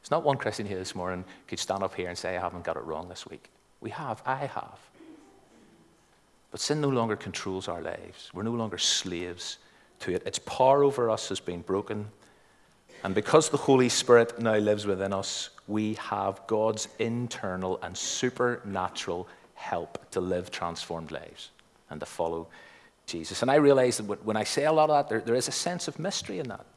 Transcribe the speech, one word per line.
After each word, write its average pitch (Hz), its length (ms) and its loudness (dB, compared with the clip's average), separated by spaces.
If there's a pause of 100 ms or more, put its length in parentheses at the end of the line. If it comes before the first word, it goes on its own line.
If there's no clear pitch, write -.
It's - 100 -8
not 160 120 2
one 143 160 2
Christian 107 280 -2
here 101 120 -4
this 92 160 -8
morning 92 320 -4 (200)
could - 120 -8
stand 98 240 -2
up 95 120 -2
here 90 140 -4
and 87 80 -6
say, 92 220 -4
"I - 20 -2
haven't 87 240 -4
got 82 140 -2
it 60 60 -8
wrong 80 260 -8
this - 160 -14
week." - 240 -18 (320)
We 110 80 -8
have. 127 340 -8
I 135 220 -2
have. - 320 -10 (1700)
But - 100 -10
sin 151 200 0
no 143 80 2
longer 117 260 2
controls 95 540 -6
our 85 140 -6
lives. - 500 -10
We're 90 100 -6
no 113 100 -2
longer 110 260 -4
slaves 90 800 -2 (420)
to 92 140 -4
it. 90 120 -2
Its - 120 -6
power 135 440 6
over 135 280 4
us - 180 -2
has 95 120 -4
been 87 200 -8
broken. 104 500 -4 (960)
And 95 100 0
because 151 360 6
the 143 80 2
Holy 127 320 6
Spirit 117 500 6
now 113 160 4
lives 104 300 2
within 98 260 0
us, - 380 -4 (160)
we 107 300 -2
have 98 500 -2
God's 110 420 2 (100)
internal 107 840 -2
and 90 120 -10
supernatural 98 1300 -2 (280)
help - 560 -8
to 92 100 0
live 90 280 -2
transformed 82 600 -6
lives 78 400 -12 (400)
and 78 100 -10
to - 60 -8
follow 82 420 -4 (560)
Jesus. 85 380 -6
And 123 80 2
I 139 60 8
realize 135 420 8
that 110 60 -6
wh-, 101 200 -6
when 110 140 0
I 107 60 0
say 139 200 0
a 156 80 4
lot 156 160 6
of 151 80 6
that, 143 140 2
there, 110 100 0
there 117 140 0
is 127 140 2
a 143 40 -4
sense - 340 -2
of 147 120 -8
mystery 196 400 -6
in 139 100 -6
that. 98 160 -10 (120)